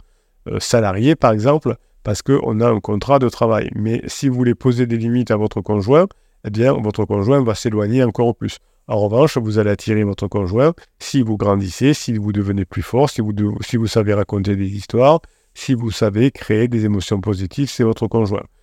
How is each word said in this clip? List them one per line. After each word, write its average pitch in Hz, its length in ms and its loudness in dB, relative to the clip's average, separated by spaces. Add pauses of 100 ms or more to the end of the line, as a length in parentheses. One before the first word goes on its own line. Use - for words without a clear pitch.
(480)
euh, - 120 -6
salarié, 113 560 2
par 123 160 2
exemple, 117 440 0 (280)
parce 107 200 -6
qu'on 120 380 0
a 120 80 4
un 110 100 2
contrat 110 400 0
de 127 100 2
travail. 110 460 0
Mais 110 320 -2
si - 200 -4
vous 127 80 0
voulez 123 200 2
poser 123 320 0
des 117 100 -2
limites 117 320 0
à 110 80 2
votre 107 240 -2
conjoint, 107 460 2 (380)
eh 110 40 -8
bien, 117 240 2
votre 107 320 -2
conjoint 107 380 2
va 113 100 0
s'éloigner 107 500 0
encore 117 320 0
plus. - 220 -8 (300)
En 113 120 -2
revanche, 113 380 2
vous 110 220 0
allez 104 120 2
attirer 107 320 0
votre 101 240 -4
conjoint 107 460 0 (240)
si - 240 -2
vous 110 140 0
grandissez, 101 580 0
si - 240 -4
vous 104 140 -2
devenez 101 320 -2
plus - 200 -8
fort, 139 260 0
si - 120 -6
vous 107 120 -2
de-, 104 180 0 (100)
si - 140 -6
vous 113 120 0
savez 104 260 0
raconter 101 420 0
des 98 200 -2
histoires, 127 440 4 (340)
si - 200 -2
vous 113 180 -2
savez 110 400 2
créer 110 360 0
des 113 180 0
émotions 104 340 0
positives, 98 500 -4
c'est - 140 -2
votre 113 240 0
conjoint. 104 360 -2 (200)